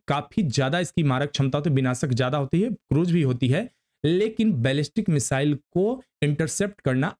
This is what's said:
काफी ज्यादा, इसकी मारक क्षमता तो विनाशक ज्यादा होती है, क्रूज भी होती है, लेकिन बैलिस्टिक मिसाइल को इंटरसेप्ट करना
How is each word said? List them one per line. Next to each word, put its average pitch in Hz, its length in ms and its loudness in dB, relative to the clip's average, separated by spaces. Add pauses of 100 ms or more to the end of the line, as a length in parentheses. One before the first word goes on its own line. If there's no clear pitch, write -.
काफी 147 340 -2
ज्यादा, 143 360 0
इसकी 180 240 -2
मारक 139 280 0
क्षमता 139 300 0
तो 156 100 -2
विनाशक 131 380 0
ज्यादा 127 300 0
होती 143 220 0
है, 233 100 0
क्रूज 170 420 0
भी 170 100 4
होती 127 260 0
है, 190 220 0 (340)
लेकिन 214 480 2
बैलिस्टिक 139 560 -2
मिसाइल 147 460 0
को 214 480 -2 (200)
इंटरसेप्ट 156 580 -2
करना 135 400 -2